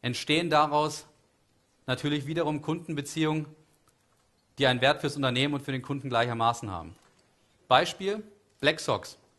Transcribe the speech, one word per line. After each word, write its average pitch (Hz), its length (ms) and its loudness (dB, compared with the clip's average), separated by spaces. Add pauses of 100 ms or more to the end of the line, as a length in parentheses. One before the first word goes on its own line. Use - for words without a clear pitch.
entstehen 151 480 0
daraus 151 560 2 (800)
natürlich 139 420 -2
wiederum 156 340 -2
Kundenbeziehungen, 156 840 -2 (1120)
die 139 80 2
einen 127 140 4
Wert 135 220 4
fürs 143 160 -2
Unternehmen 135 380 0
und 135 80 -6
für 135 100 -6
den 131 80 -4
Kunden 135 280 -6
gleichermaßen 117 640 0
haben. 85 240 -10 (720)
Beispiel, 185 560 2 (380)
Black 156 180 2
Sox. - 380 -4 (220)